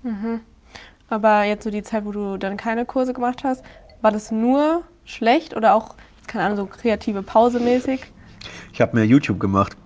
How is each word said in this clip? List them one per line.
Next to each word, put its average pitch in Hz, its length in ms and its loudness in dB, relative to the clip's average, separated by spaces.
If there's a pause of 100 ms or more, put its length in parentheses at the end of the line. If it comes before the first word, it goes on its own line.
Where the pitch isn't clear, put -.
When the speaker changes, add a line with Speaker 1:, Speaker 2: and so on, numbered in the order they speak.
Speaker 1:
Mhm. 226 380 -6 (680)
Aber 214 340 4
jetzt 208 200 -2
so 220 60 -6
die 208 140 -6
Zeit, 208 220 -4
wo 208 60 -6
du 202 260 -6
dann 190 200 -6
keine 233 280 -4
Kurse 254 280 -2
gemacht 247 300 -4
hast, 262 200 -4 (380)
war 214 100 4
das 214 200 -6
nur 277 500 2 (260)
schlecht 262 480 0
oder 220 180 4
auch, - 220 -2 (320)
keine 190 180 -4
Ahnung, 202 120 -2
so 202 100 -4
kreative 208 560 -4
Pause 240 360 2
mäßig? 254 520 -2 (600)
Speaker 2:
Ich - 80 -2
hab - 120 2
mehr 110 120 4
YouTube 113 340 4
gemacht 98 360 0 (100)